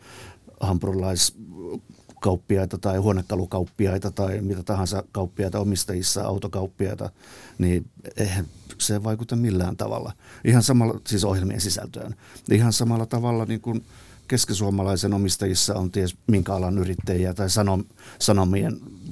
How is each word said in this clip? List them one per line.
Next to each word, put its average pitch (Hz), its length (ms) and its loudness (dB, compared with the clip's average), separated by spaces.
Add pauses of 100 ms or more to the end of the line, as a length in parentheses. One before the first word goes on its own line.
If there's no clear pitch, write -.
(600)
hampurilaikauppiaita 95 2250 -2
tai 95 200 -2
huonekalukauppiaita 95 1120 0
tai 98 300 -2
mitä 98 220 -4
tahansa 95 480 -2
kauppiaita 95 480 -2
omistajissa, 98 640 -2
autokauppiaita, 98 840 -4 (480)
niin 90 280 2 (320)
eihän 98 280 0 (320)
se 104 260 0
vaikuta 110 320 -2
millään 95 420 2
tavalla. 117 340 -4 (340)
Ihan 117 180 6
samalla, 113 440 4
siis 101 160 0
ohjelmien 98 380 0
sisältöön. 101 540 -6 (360)
Ihan 113 220 6
samalla 117 320 0
tavalla 117 400 0
niin 110 160 -4
kuin 110 240 -4 (420)
keskisuomalaisen 98 840 0
omistajissa 95 640 0
on 92 160 -2
ties 92 260 0 (100)
minkä 95 260 4
alan 92 240 0
yrittäjiä 92 560 0
tai 95 160 -2
sanom-, 101 360 2 (340)
Sanomien 98 600 2 (320)